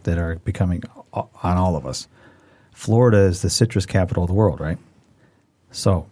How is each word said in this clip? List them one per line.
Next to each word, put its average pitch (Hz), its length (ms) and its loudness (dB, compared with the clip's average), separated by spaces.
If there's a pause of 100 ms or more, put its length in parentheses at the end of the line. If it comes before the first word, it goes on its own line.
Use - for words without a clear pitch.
that 85 140 -2
are 82 260 -4
becoming 90 400 -2 (300)
o-, - 160 -6 (120)
on 90 160 0
all 90 200 0
of 64 80 -10
us, - 240 -10 (640)
Florida 113 460 4
is 92 220 2
the 92 80 0
citrus 107 360 0
capital 90 380 -2
of 87 40 0
the 90 60 -2
world, 95 260 2
right? 80 180 -4 (920)
So 90 400 0